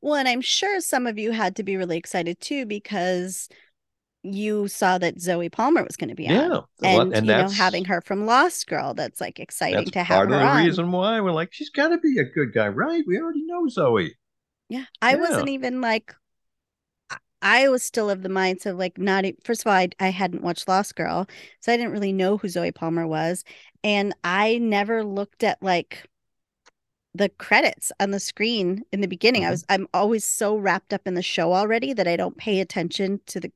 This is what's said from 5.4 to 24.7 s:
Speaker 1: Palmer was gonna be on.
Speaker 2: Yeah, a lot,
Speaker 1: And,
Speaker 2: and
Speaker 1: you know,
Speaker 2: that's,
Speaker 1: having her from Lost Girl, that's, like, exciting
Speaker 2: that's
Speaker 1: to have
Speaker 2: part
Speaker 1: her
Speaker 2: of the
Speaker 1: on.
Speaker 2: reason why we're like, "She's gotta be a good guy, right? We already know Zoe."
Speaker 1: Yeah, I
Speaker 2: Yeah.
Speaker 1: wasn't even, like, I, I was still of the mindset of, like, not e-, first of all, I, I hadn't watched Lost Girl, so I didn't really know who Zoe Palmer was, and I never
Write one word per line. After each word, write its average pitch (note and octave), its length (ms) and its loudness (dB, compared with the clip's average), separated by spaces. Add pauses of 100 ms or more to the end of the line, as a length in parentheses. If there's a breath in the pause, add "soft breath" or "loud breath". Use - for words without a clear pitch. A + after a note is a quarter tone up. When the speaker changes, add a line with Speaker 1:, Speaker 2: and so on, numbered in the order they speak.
Speaker 1:
Palmer C#4 360 2
was - 120 -14
gonna - 180 -8
be - 140 -8
on. D#3 60 2
Speaker 2:
Yeah, C#4 140 4
a - 0 -
lot, - 180 -2 (160)
Speaker 1:
And, F#3 320 4
Speaker 2:
and G#2+ 120 2
Speaker 1:
you - 80 6
know, A2+ 80 6
Speaker 2:
that's, F#3+ 140 0
Speaker 1:
having F#3+ 300 2
her F3+ 140 -2
from G3+ 260 -4
Lost C4+ 420 4
Girl, C#3+ 260 -2
that's, - 260 -6
like, - 200 -10
exciting - 380 -2
Speaker 2:
that's E3 140 -2
Speaker 1:
to F3+ 120 0
have F3 120 2
Speaker 2:
part G3 140 4
Speaker 1:
her - 60 4
Speaker 2:
of - 40 4
the - 60 6
Speaker 1:
on. C#4 180 6
Speaker 2:
reason F3 280 2
why G3+ 280 2
we're F#3+ 120 0
like, D#3+ 200 -2
"She's - 180 -12
gotta E4 280 2
be D4 200 2
a D3 60 4
good B2+ 280 -2
guy, G#2+ 160 2
right? D4 380 0
We F#3 140 0
already D#4+ 240 -4
know F4 240 -4
Zoe." F#3 460 2 (540)
Speaker 1:
Yeah, B3+ 160 -8 (180)
I B3 120 6
Speaker 2:
Yeah. D4+ 60 0
Speaker 1:
wasn't D#4+ 280 0
even, B3+ 320 -4
like, A3+ 340 -2 (960)
I, - 80 -12 (240)
I A#3+ 260 6
was B3+ 140 2
still G#3 280 -2
of F#3+ 120 -4
the F#3+ 60 -6
mindset F#3+ 440 0
of, F3 60 -8
like, F#3 200 -4
not F#3+ 260 2
e-, F#3+ 200 -4
first A3+ 180 -4
of - 40 -2
all, G#3+ 80 4
I, F#3 140 4 (120)
I F#3+ 100 2
hadn't F3+ 320 -4
watched - 260 -4
Lost F#3+ 260 0
Girl, E3 320 -4 (340 loud breath)
so - 120 0
I A#3+ 40 4
didn't A#3 160 -2
really G3+ 200 -2
know F#3+ 260 2
who G3+ 100 -6
Zoe F3 240 -4
Palmer E3 360 -4
was, D#3+ 360 -4 (400 loud breath)
and G#3 300 0 (100)
I G#3 340 0
never A3 460 0